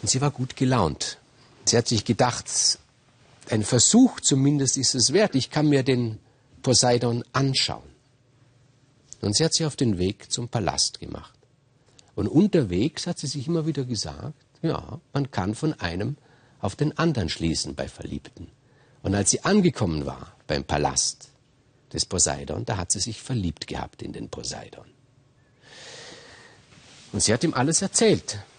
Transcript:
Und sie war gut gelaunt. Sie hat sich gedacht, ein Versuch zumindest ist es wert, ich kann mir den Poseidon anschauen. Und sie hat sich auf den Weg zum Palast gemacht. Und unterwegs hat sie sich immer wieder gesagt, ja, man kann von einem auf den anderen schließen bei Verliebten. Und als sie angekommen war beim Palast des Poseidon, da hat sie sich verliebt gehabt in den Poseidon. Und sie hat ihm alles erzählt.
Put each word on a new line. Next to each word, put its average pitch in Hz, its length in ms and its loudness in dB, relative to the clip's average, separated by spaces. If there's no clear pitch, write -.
Und 113 80 -4
sie 131 120 2
war 143 100 2
gut 127 240 -6
gelaunt. 117 600 2
Sie - 120 4
hat 117 100 2
sich 110 180 0
gedacht, - 720 0
ein 107 140 0
Versuch 214 560 4
zumindest 139 580 2
ist 131 180 0
es 127 180 2
wert, 196 200 4
ich 131 160 0
kann 151 180 2
mir 139 160 4
den 123 360 0
Poseidon 123 680 2
anschauen. - 580 -2
Und 104 140 0
sie 156 100 2
hat 165 80 0
sich 160 120 0
auf 147 100 -4
den 113 220 2
Weg 92 340 -4
zum 123 160 -6
Palast 82 520 -2
gemacht. - 400 -14
Und 95 120 -2
unterwegs 139 800 2
hat 175 100 -6
sie 151 100 -6
sich 131 200 -6
immer 165 180 -2
wieder 143 200 -4
gesagt, 117 500 -8
ja, - 380 -4
man 143 180 -2
kann 98 240 -2
von 156 240 -2
einem 98 380 -4
auf - 160 -4
den 147 220 -2
anderen 135 320 2
schließen 80 440 -2
bei 65 140 -6
Verliebten. - 640 -12
Und 98 140 0
als 101 160 2
sie - 120 0
angekommen 123 640 2
war 67 300 -12
beim 71 160 0
Palast 69 640 -2
des - 140 -4
Poseidon, 78 580 -2
da 113 140 -4
hat 87 140 -6
sie 98 100 -4
sich - 200 -8
verliebt 95 460 -4
gehabt - 340 -10
in - 120 -10
den - 160 -10
Poseidon. - 560 -12
Und 101 100 -2
sie 104 120 4
hat 120 100 0
ihm 160 100 0
alles 143 280 2
erzählt. 196 580 2